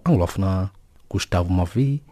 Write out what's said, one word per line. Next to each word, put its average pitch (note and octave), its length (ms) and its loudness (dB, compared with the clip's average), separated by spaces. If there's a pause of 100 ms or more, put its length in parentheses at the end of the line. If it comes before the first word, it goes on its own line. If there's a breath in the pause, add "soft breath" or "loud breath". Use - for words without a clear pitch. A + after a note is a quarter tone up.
anglófona. F#2+ 640 0 (380)
Gustavo F2+ 420 -2
Mavi, B2 500 0 (100)